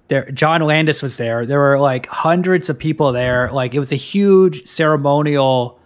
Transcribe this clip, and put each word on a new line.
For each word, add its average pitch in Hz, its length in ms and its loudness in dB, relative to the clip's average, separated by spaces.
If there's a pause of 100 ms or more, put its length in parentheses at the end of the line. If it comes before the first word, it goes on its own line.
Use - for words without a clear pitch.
There, 135 240 -2
John 156 300 0
Landis 156 380 0
was 131 160 -8
there. 117 300 -4
There 139 140 0
were, 139 180 4
like, 131 280 0
hundreds 180 600 0
of 147 80 -4
people 151 360 0
there. 123 400 -2
Like, 127 200 -4
it 135 60 -2
was 139 140 -4
a 139 40 -2
huge 190 720 2
ceremonial 143 1200 0